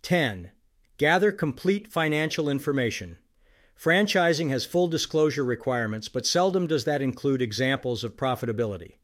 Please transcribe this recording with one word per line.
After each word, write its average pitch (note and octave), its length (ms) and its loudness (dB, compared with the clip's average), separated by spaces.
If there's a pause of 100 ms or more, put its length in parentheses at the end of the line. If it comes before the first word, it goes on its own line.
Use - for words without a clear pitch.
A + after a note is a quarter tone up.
Ten, A2 480 0 (460)
gather F3+ 340 4
complete G3 560 -2
financial D#3 640 0
information. C3 680 -2 (640)
Franchising E3+ 680 2
has C3+ 180 -2
full F3 220 2
disclosure D#3 560 0
requirements, A#2 640 -2
but B2 180 -4
seldom F3+ 400 2
does D3+ 180 0
that D3 180 0
include C3 400 0
examples B2 600 -2
of A#2 140 -8
profitability. A2+ 880 -4